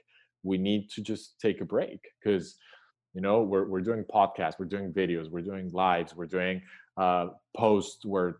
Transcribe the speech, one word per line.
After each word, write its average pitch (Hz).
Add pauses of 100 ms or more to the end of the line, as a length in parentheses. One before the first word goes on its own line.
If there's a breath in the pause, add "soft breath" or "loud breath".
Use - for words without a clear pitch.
(440)
we 95
need 101
to -
just 104
take 107
a 98
break." 95 (220)
'Cause, 98 (580 soft breath)
you 92
know, 104
we're, 98
we're 95
doing 107
podcasts, 98
we're 95
doing 98
videos, 85
we're 87
doing 92
lives, 90
we're 85
doing, 92 (380 soft breath)
uh, 90 (280)
posts, 104
we're 92